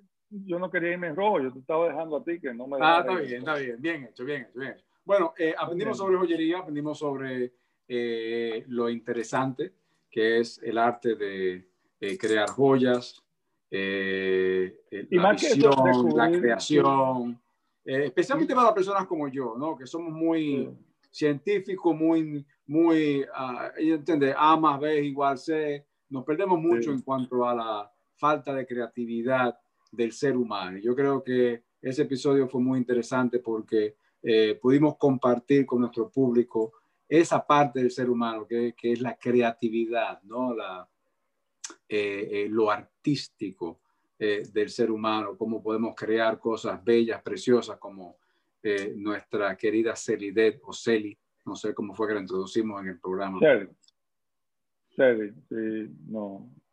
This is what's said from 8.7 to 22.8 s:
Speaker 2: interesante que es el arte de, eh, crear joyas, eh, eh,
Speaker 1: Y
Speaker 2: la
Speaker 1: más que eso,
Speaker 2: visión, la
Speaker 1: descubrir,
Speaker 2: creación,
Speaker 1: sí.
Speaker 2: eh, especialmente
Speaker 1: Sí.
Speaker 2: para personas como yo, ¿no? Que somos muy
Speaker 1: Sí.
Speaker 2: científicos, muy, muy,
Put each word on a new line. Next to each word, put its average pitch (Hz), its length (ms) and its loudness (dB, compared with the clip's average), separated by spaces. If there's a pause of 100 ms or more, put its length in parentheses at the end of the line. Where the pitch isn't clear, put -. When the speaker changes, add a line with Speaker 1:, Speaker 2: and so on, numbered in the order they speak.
Speaker 2:
interesante 120 840 -4 (360)
que 113 300 2
es 117 240 -2
el 113 160 -4
arte 117 360 0
de, 95 520 -4 (340)
eh, 98 160 -4
crear 107 320 0
joyas, 127 760 2 (460)
eh, 95 1200 0
eh, 101 220 -10
Speaker 1:
Y 190 60 4
Speaker 2:
la 175 40 4
Speaker 1:
más 196 200 4
que 330 60 0
eso, 269 80 4
Speaker 2:
visión, 139 220 8
la 131 100 6 (380)
Speaker 1:
descubrir, 170 160 2
Speaker 2:
creación, 131 880 2 (540)
Speaker 1:
sí. - 60 -8
Speaker 2:
eh, 135 140 0
especialmente 262 480 0
Speaker 1:
Sí. 254 40 0
Speaker 2:
para 233 160 6
personas 196 320 0
como 156 220 -4
yo, 127 300 -6
¿no? 156 200 -4
Que 127 80 -16
somos 165 260 -8
muy 160 540 0
Speaker 1:
Sí. 127 120 -14 (340)
Speaker 2:
científicos, 175 840 0
muy, 156 480 0 (240)
muy, 156 680 4